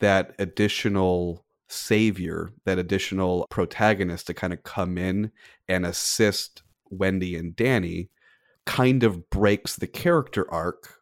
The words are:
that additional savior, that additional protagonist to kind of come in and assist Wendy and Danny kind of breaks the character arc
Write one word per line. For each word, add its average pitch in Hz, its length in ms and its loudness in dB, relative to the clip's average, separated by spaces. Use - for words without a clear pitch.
that 95 380 4
additional 92 1080 0
savior, 90 840 0
that 92 140 0
additional 90 720 -2
protagonist 95 760 0
to 87 80 -8
kind 90 180 -4
of 85 120 -10
come 90 340 -4
in 95 320 -2
and 92 180 0
assist - 760 0
Wendy 95 460 -2
and 82 200 -8
Danny 95 540 0
kind 127 380 4
of 90 260 0
breaks 104 460 2
the - 100 -8
character 156 640 -2
arc - 500 -6